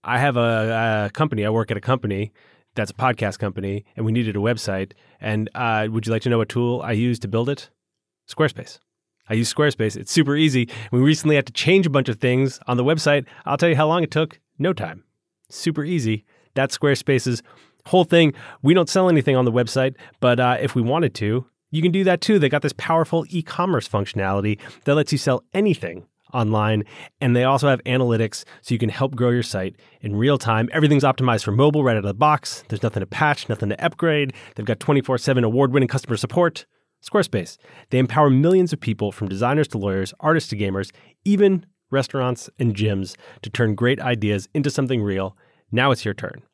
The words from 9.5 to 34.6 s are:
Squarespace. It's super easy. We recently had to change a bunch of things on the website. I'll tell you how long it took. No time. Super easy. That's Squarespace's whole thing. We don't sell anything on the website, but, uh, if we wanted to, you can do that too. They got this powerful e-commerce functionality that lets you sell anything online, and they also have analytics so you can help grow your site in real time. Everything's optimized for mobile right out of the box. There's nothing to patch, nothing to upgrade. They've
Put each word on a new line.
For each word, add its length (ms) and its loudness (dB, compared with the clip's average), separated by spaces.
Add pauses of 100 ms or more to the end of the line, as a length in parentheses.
Squarespace. 440 0
It's 140 -14
super 240 2
easy. 340 2 (220)
We 80 2
recently 380 4
had 100 0
to 60 -18
change 340 2
a 40 0
bunch 180 0
of 100 -4
things 480 0
on 100 0
the 80 0
website. 420 2 (200)
I'll 100 -2
tell 120 2
you 80 2
how 100 2
long 160 0
it 80 -4
took. 300 -4 (180)
No 140 0
time. 320 -8 (460)
Super 340 -4
easy. 400 -2 (300)
That's 220 -2
Squarespace's 680 0 (420)
whole 180 4
thing. 280 4 (280)
We 140 6
don't 140 4
sell 200 2
anything 280 4
on 80 2
the 80 0
website, 420 0 (240)
but, 220 2
uh, 200 2
if 140 -4
we 80 0
wanted 340 0
to, 300 -2 (240)
you 120 -2
can 100 4
do 120 2
that 180 2
too. 160 4
They 100 4
got 140 0
this 160 -2
powerful 500 0
e-commerce 580 -2
functionality 720 -2 (260)
that 100 2
lets 180 0
you 60 0
sell 340 -2
anything 540 -2 (260)
online, 500 0 (380)
and 160 2
they 80 2
also 240 2
have 160 0
analytics 600 0 (180)
so 120 -2
you 40 -2
can 100 0
help 260 -4
grow 140 0
your 140 2
site 340 -6 (240)
in 160 -6
real 220 2
time. 340 0
Everything's 320 4
optimized 400 0
for 80 -2
mobile 320 2
right 80 4
out 60 2
of 60 -4
the 100 -4
box. 540 0
There's 140 -6
nothing 200 -2
to 40 -6
patch, 440 -2
nothing 180 -4
to 160 -4
upgrade. 480 -2 (220)
They've 100 -10